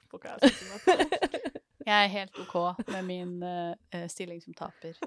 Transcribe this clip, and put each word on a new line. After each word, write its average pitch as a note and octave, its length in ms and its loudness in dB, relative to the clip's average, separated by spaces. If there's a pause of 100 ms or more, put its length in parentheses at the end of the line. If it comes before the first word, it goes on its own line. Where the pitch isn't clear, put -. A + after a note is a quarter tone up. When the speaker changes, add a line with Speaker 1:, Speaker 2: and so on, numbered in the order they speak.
Speaker 1:
på - 140 -16
hva - 160 -14
jeg - 180 8
skal - 260 -10
si. F4+ 160 6 (460)
Speaker 2:
<laughs> - 80 -6 (340)
Speaker 3:
Jeg G#3+ 120 0
er G#3 140 8
helt G3 300 -6
ok F3+ 160 -8 (300)
med F#3+ 200 -6
min, F3+ 380 -6
eh, F3 320 -4 (160)
eh, F3 180 -8
stilling F3 320 -10
som - 160 -18
taper E3 380 -12
i - 120 -20